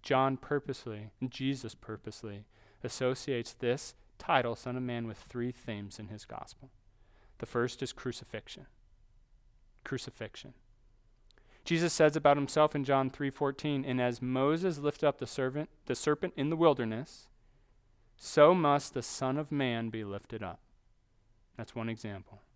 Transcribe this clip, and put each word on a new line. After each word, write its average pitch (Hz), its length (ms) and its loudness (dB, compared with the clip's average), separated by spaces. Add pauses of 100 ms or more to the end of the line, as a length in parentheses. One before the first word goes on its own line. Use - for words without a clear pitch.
John 131 360 4
purposely, 113 800 -6
and 127 120 -4
Jesus 135 440 -4
purposely, 107 720 -12 (380)
associates 127 680 -2
this - 420 -2 (220)
title, 123 380 0
Son 123 200 -8
of 127 80 -4
Man, 120 240 -4
with 110 100 -10
three 123 340 -6
themes 104 460 -10
in 104 100 -12
his 104 180 -12
gospel. - 440 -14 (720)
The - 60 -6
first 123 360 -2
is 131 120 -6
crucifixion. - 720 -10 (1160)
Crucifixion. - 720 -10 (1120)
Jesus 165 280 2
says 151 220 6
about 143 220 6
himself 151 380 2
in 143 80 0
John 135 260 2
three 139 200 -4
fourteen, 139 540 -2
"And 127 180 0
as 123 200 0
Moses 143 560 0
lifted 147 300 0
up 139 100 2
the 123 100 -6
servant, 135 420 -2 (160)
the 123 100 -2
serpent 151 400 0
in 143 140 0
the 165 60 0
wilderness, 131 720 2 (880)
so 156 360 8
must 147 400 4
the 123 100 -4
Son 131 340 -4
of 151 140 -6
Man 120 380 0
be 110 140 -6
lifted 101 400 -8
up." 87 160 -8 (960)
That's - 200 -12
one 113 120 -6
example. 101 540 -10 (140)